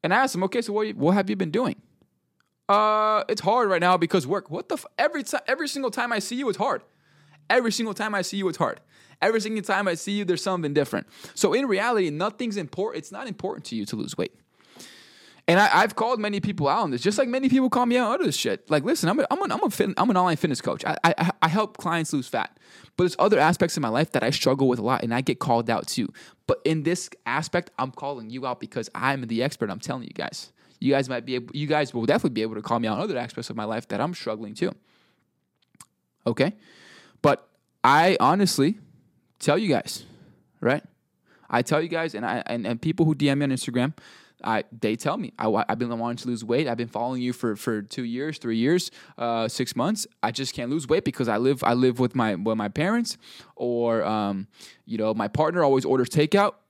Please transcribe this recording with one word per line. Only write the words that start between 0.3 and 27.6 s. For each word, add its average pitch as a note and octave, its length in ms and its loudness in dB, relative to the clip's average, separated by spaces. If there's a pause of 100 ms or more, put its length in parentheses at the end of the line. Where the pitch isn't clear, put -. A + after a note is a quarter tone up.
them, F3+ 100 -2
"Okay, G#3 200 -2
so G#3 100 -6
what, G#3+ 240 -2
what D#3+ 160 4
have G3 180 2
you G#3+ 60 -2
been F3 160 -4
doing?" A3 240 -2 (920)
"Uh, G#3+ 600 4
it's G#3 140 -2
hard G#3+ 280 2
right F3 100 2
now F3+ 160 6
because E3 300 2
work." F3+ 240 -4
What - 180 -8
the E4+ 60 -2
f-, - 120 -10 (120)
every D4+ 240 0
ti-, - 240 -4
every D4+ 220 -2
single C4+ 240 -4
time A#3+ 180 -4
I A3+ 80 0
see - 160 -6
you, C4 140 -2
it's G#3 100 -2
hard. A3 240 -2 (680)
Every A#3 220 4
single A3+ 220 -2
time G#3 200 -4
I G3 60 0
see F#3 160 -4
you, F#3+ 120 0
it's D#3 100 -4
hard. - 200 0 (440)
Every A3 180 4
single G#3+ 220 -4
time G3 260 0
I E3+ 60 0
see F#3 180 -6
you, G3+ 140 -2
there's F3 160 0
something E3+ 320 -2
different. C#3 320 0 (260)
So F3 220 2
in C4+ 100 2
reality, G#3 460 2
nothing's G3+ 480 -4
import-, F#3+ 360 -6
it's - 160 -10
not A3 160 -10
important - 400 -8
to - 80 -8
you G#2 120 -4
to A2+ 100 -6
lose - 220 -8
weight. - 160 -4 (1120)
And F3 120 6
I, G#3 120 6 (100)
I've G#3+ 160 2
called A#3 240 0
many G3+ 200 -2
people F3 280 -2
out G3+ 140 2
on E3 80 -2
this, A#2 100 -2
just G#3 160 0
like C4+ 100 4
many C4 220 0
people B3+ 220 4
call B3 160 2
me A#3+ 100 2
out B3 240 2
on E4 60 0
this D3 100 0
shit. - 340 -2
Like, D3+ 140 4
listen, A3 240 0
I'm A3 100 2
a, - 120 2
I'm E4 100 0
an, G4 100 -2
I'm G#3+ 140 0
a B3 60 2
fit-, - 260 0
I'm A3 140 2
an F#3 80 4
online F3+ 180 2
fitness D3 240 -2
coach. - 240 -4
I, - 180 -4
I, E3+ 280 4 (100)
I D#3+ 80 4
help G#3 300 -2
clients E3 340 -2
lose C3+ 160 -2
fat. - 300 -6 (400)
But F3+ 60 4
there's F3 140 0
other G3+ 200 6
aspects E3 400 4
of - 20 -2
my B2 80 0
life A2+ 240 0
that B2 100 2
I A2+ 60 0
struggle C3+ 400 2
with B2 100 2
a A2 40 -6
lot, B2 200 0
and A#2 120 -2
I B2+ 80 0
get B2+ 160 -2
called A#2 320 0
out G#2+ 160 -2
too. - 220 -4 (380)
But - 200 0
in D#3 160 0
this E3+ 260 -2 (160)
aspect, D#3+ 540 -2